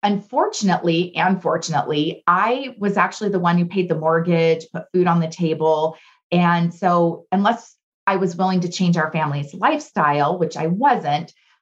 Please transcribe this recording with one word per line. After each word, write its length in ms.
unfortunately, 1120
and 260
fortunately, 840
I 500
was 180
actually 340
the 100
one 180
who 80
paid 240
the 60
mortgage, 760
put 200
food 160
on 120
the 80
table. 680
And 420
so 600
unless 440
I 100
was 200
willing 240
to 100
change 260
our 160
family's 400
lifestyle, 840
which 180
I 120
wasn't, 640